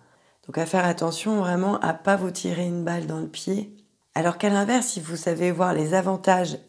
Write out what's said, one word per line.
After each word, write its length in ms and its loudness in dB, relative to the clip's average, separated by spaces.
Donc 120 -8
à 80 -2
faire 180 2
attention 540 0
vraiment 420 2
à 140 0
pas 220 2
vous 140 -2
tirer 360 -4
une 180 -4
balle 220 -2
dans 140 -4
le 80 -6
pied. 460 -6
Alors 220 0
qu'à 140 0
l'inverse, 380 2
si 120 -6
vous 160 -6
savez 340 0
voir 220 2
les 220 2
avantages 640 2